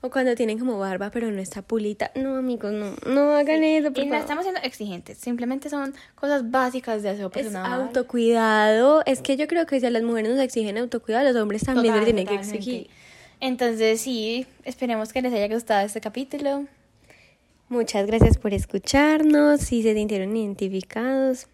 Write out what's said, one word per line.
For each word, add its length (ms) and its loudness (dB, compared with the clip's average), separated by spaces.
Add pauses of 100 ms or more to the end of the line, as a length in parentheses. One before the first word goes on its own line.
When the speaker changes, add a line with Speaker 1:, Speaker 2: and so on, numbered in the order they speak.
Speaker 1:
o 100 -6
cuando 240 2
tienen 240 -2
como 180 -2
barba, 320 -4
pero 220 -4
no 100 -4
está 220 -10
pulita. 500 -4
No, 220 -4
amigos, 360 -4
no, 220 -6 (140)
no 280 4
hagan 260 2
Speaker 2:
Sí. 40 4 (120)
Speaker 1:
eso, 140 0
por 120 -2
Speaker 2:
Y 20 0
no 60 -2
Speaker 1:
favor. 100 0
Speaker 2:
estamos 220 -6
siendo 180 -4
exigentes, 560 -10
simplemente 520 -6
son 260 -6 (180)
cosas 380 -2
básicas 500 -2
de 80 -4
aseo 180 -6
Speaker 1:
Es 60 -8
Speaker 2:
personal. 480 -4
Speaker 1:
autocuidado. 1200 4
Es 160 0
que 140 0
yo 120 -2
creo 180 0
que 140 0
si 80 0
a 20 2
las 140 0
mujeres 300 0
nos 80 2
exigen 360 -2
autocuidado, 500 0
a 40 4
los 100 2
hombres 220 -2
también 320 2
Speaker 2:
Total, 60 6
Speaker 1:
les 40 2
tienen 220 2
que 80 -2
Speaker 2:
totalmente. 240 -6
Speaker 1:
exigir. 300 -8 (500)
Speaker 2:
Entonces, 600 0
sí, 440 -4 (200)
esperemos 480 -4
que 100 -2
les 100 0
haya 180 0
gustado 340 0
este 160 -8
capítulo. 640 -4 (1040)
Speaker 1:
Muchas 380 0
gracias 300 6
por 160 -2
escucharnos. 1080 4
Si 220 -2
se 100 2
sintieron 440 -2
identificados 1160 -4